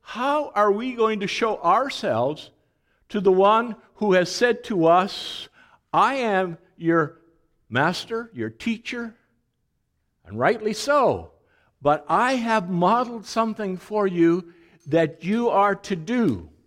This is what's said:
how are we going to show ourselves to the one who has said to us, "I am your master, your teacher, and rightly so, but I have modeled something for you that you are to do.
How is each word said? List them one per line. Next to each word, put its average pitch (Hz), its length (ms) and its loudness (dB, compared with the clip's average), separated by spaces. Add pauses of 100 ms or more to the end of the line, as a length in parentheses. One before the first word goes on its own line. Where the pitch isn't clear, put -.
how 285 540 -4
are 208 160 4
we 240 240 -2
going 220 240 0
to 196 80 -4
show 220 340 -4
ourselves 170 880 0 (600)
to 208 120 -4
the 190 100 4
one 214 440 4 (220)
who 208 160 2
has 180 180 2
said 240 340 0
to 170 220 2
us, - 640 0 (440)
"I 214 220 4
am 190 420 -2 (200)
your 165 440 0 (480)
master, 185 640 -4
your 113 160 -6
teacher, 226 640 -8 (1120)
and 101 140 -12
rightly 214 340 0
so, 196 560 0 (520)
but 147 260 0
I 233 280 2
have 220 340 -2
modeled 220 560 0
something 214 500 -4
for 208 320 -4
you 175 460 2 (340)
that 160 380 0
you 226 240 0
are 196 260 2
to 196 220 -8
do. 156 520 -2 (180)